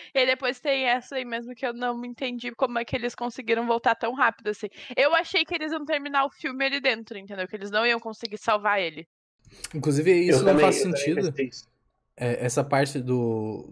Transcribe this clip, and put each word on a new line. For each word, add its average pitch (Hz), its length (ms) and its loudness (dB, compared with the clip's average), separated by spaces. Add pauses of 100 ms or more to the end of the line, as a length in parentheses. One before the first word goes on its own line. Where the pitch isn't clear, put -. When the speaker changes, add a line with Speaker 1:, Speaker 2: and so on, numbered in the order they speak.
(120)
Speaker 1:
E 269 60 0
aí 262 80 4
depois 262 320 -2
tem 269 280 -2
essa 247 280 -2
aí 262 100 -4
mesmo 240 300 -8
que 254 100 -10
eu 247 80 -2
não 240 320 -4
entendi 247 460 -6
como 240 300 -2
é 240 40 -4
que 262 120 -6
eles 240 180 -4
conseguiram 233 540 -2
voltar 233 260 4
tão 233 200 -4
rápido, 226 340 0
assim. 208 200 -4 (280)
Eu 294 180 4
achei 320 300 2
que - 100 -8
eles 311 160 -2
iam 311 140 -4
terminar 285 400 0
o 277 60 -2
filme 262 340 -6
ali 269 160 -2
dentro, 233 360 -2
entendeu? 196 300 -8
Que - 80 -12
eles 202 160 -8
não 214 160 2
iam 233 140 2
conseguir 214 380 -10
salvar 208 420 0
ele. 165 260 -6 (680)
Speaker 2:
Inclusive, 151 380 2
isso 175 300 6
Speaker 3:
Eu - 20 2
Speaker 2:
não 147 100 6
Speaker 3:
também, 151 120 6
Speaker 2:
faz - 140 6
Speaker 3:
eu - 60 2
também 175 140 0
Speaker 2:
sentido. 151 280 0
Speaker 3:
pensei 139 200 -4
isso. - 240 -14 (520)
Speaker 2:
É, 120 220 -2
essa 127 180 0
parte 139 380 0
do, 117 720 -2